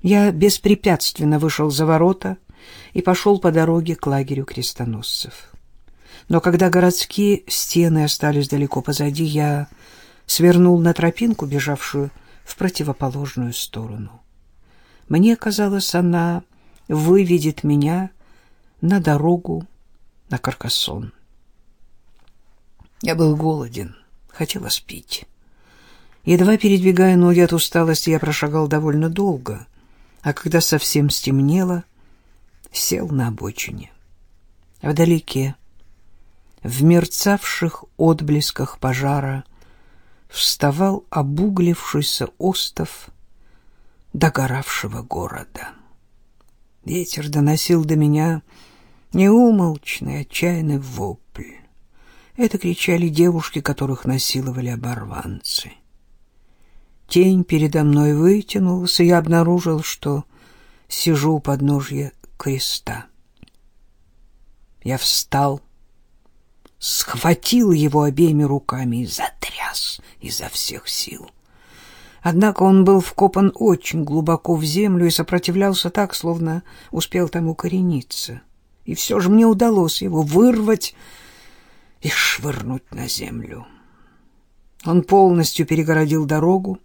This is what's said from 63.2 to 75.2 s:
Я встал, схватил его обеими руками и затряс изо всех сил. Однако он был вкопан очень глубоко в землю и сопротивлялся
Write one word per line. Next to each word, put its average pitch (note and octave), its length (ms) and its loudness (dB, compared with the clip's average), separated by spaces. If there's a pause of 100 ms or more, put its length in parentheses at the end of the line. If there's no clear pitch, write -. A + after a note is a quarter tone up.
Я B2+ 140 -4
встал, C#3 640 -2 (1200)
схватил F3 920 0
его D3+ 300 2
обеими D3 420 2
руками B2+ 580 -4
и A#2 40 -6
затряс - 960 -10 (200)
изо - 280 -10
всех - 400 -8
сил. - 420 -10 (920)
Однако F#3 400 2
он F#3+ 220 6
был F#3+ 160 6
вкопан F#3+ 540 0
очень F3 500 0
глубоко D#3+ 500 -2
в D#3 100 -4
землю F3 420 0
и E3 40 4
сопротивлялся F3+ 800 -2